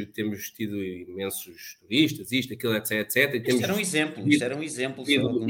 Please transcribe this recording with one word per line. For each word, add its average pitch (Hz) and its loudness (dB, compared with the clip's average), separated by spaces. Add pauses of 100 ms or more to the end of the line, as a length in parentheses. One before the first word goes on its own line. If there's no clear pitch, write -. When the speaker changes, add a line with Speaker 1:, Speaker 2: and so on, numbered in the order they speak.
(140)
Speaker 1:
temos 104 -4
tido 101 -4
imensos 90 -8
turistas, 139 2
isto, 127 -2
aquilo, 113 0
et 107 -2
cetera, 107 0
et - -6
cetera, 131 4
e 113 0
Speaker 2:
Isto 117 -6
Speaker 1:
temos 127 4
Speaker 2:
era 190 0
um 208 0
exemplo, 156 0
Speaker 1:
tido, 120 -2
Speaker 2:
isto 139 6
era 131 -2
um 151 -6
exemplo 131 -4
Speaker 1:
tido 139 4
Speaker 2:
só 123 2
de 120 0
um 113 0